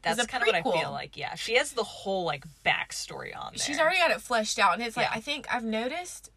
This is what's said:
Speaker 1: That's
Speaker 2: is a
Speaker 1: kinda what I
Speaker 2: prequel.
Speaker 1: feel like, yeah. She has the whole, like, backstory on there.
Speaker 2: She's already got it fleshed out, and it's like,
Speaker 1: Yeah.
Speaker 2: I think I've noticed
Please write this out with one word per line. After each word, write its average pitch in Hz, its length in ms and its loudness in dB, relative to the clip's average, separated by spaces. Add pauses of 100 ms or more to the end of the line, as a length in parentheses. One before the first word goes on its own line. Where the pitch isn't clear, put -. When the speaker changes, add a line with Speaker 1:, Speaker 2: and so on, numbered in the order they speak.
Speaker 1:
That's 220 160 0
Speaker 2:
is 233 80 2
a - 20 -14
Speaker 1:
kinda - 200 0
what 202 80 4
I 170 80 2
Speaker 2:
prequel. 180 180 2
Speaker 1:
feel 143 100 -2
like, 143 260 -8
yeah. 147 180 -6
She 220 200 -4
has 285 180 2
the 233 100 -2
whole, 190 400 -4
like, 147 220 -4 (200)
backstory - 720 -2
on - 180 -10
there. - 80 -4
Speaker 2:
She's 294 160 -2
already 349 200 6
got 330 100 6
it 196 120 2
fleshed 220 360 0
out, 196 160 6
and 208 80 -2
it's 233 160 -4
like, 226 140 2
Speaker 1:
Yeah. 220 60 -2
Speaker 2:
I 220 40 -6
think 285 320 -6
I've 240 100 -2
noticed 247 720 -4